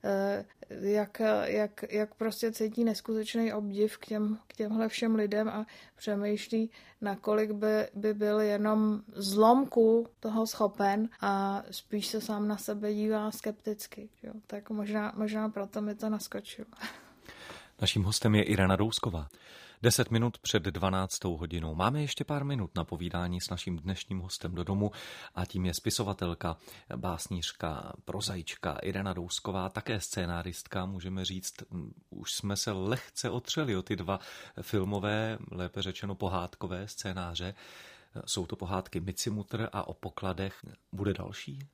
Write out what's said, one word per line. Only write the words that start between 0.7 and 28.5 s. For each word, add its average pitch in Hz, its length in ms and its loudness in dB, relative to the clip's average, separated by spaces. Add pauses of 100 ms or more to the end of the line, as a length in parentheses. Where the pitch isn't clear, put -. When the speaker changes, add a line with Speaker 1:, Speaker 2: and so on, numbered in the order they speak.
Speaker 1:
jak, 208 460 0
jak 214 260 0
prostě 220 360 0
cítí 220 320 0
neskutečný 220 720 0
obdiv 208 440 2
k - 80 -16
těm, 214 320 0 (100)
k - 60 -20
těmhle 220 340 0
všem 220 280 2
lidem 214 340 2
a 214 160 -4 (300)
přemýšlí, 208 760 0 (300)
nakolik 214 500 2
by, 214 440 4
by 214 180 2
byl 208 260 4
jenom 214 640 4 (120)
zlomku 226 920 8 (120)
toho 220 280 0
schopen 208 640 2 (120)
a 196 500 0
spíš - 360 -4
se 220 140 -2
sám 208 260 -2
na 208 100 0
sebe 208 360 -2
dívá 214 380 2
skepticky, 214 800 -8 (140)
jo. 220 100 -10 (140)
Tak 208 220 -10
možná, 208 460 -2
možná 214 340 0
proto 208 320 -4
mi 208 140 -2
to 220 140 -2
naskočilo. 208 580 -6 (1120)
Speaker 2:
Naším 101 220 4
hostem 107 320 4
je 107 80 8
Irena 95 320 6
Rousková. 87 520 0 (540)
Deset 117 300 6
minut 113 260 2
před - 260 2
dvanáctou 95 720 0
hodinou. 80 380 -4
Máme 123 260 2
ještě 143 220 -4
pár 143 200 -2
minut 131 320 -2
na 82 80 2
povídání 87 580 -2
s - 80 -6
naším 90 280 -4
dnešním 92 420 -4
hostem 90 360 -6
do 87 80 -2
domu 98 280 2 (440)
a 90 100 0
tím 92 200 -2
je 85 80 2
spisovatelka, 90 840 -2 (380)
básnířka, 82 960 -4 (120)
prozaička 92 680 -4